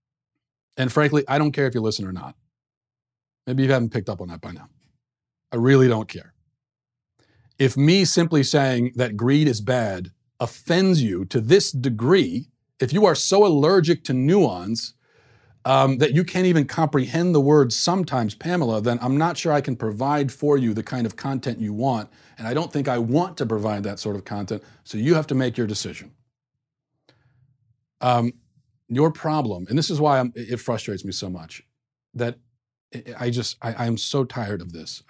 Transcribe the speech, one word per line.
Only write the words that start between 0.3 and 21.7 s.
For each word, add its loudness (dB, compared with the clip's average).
And -2
frankly, 2
I 2
don't 2
care 0
if -2
you -2
listen -4
or -8
not. -12
Maybe 0
you 4
haven't 0
picked -6
up -6
on -12
that -14
by -14
now. -20
I -4
really 6
don't -2
care. -16
If 2
me 6
simply 2
saying 2
that 0
greed 4
is 0
bad -2
offends 0
you -2
to -2
this 4
degree, 0
if -2
you 2
are 6
so 4
allergic 4
to -2
nuance, 0
um, 2
that 2
you 2
can't 0
even 4
comprehend 0
the 4
word 6
sometimes, -2
Pamela, -2
then 0
I'm 0
not 0
sure -2
I 2
can -4
provide -2
for 2
you 2
the -4
kind -6
of -6
content -6
you -4